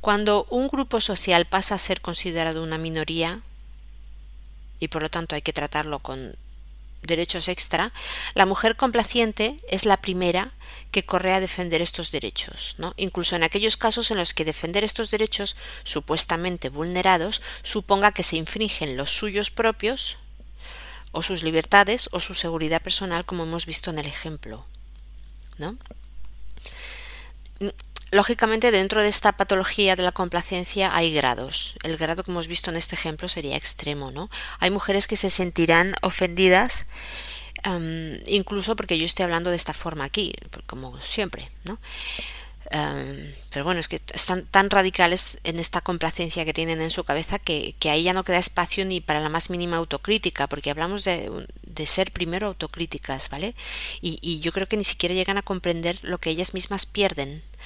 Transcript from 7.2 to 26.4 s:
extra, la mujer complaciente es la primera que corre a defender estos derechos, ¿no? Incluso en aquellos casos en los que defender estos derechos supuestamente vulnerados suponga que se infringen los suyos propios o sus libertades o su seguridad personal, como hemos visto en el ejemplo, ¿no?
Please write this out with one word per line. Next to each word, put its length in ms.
extra, 440
la 120
mujer 300
complaciente 840
es 160
la 140
primera 540
que 140
corre 300
a 60
defender 420
estos 280
derechos, 680
¿no? 180
Incluso 400
en 60
aquellos 340
casos 340
en 60
los 160
que 120
defender 400
estos 260
derechos 460
supuestamente 840
vulnerados 720
suponga 500
que 100
se 140
infringen 600
los 140
suyos 400
propios 680
o 100
sus 200
libertades 720
o 80
su 140
seguridad 480
personal, 420
como 200
hemos 220
visto 240
en 80
el 80
ejemplo, 580
¿no? 180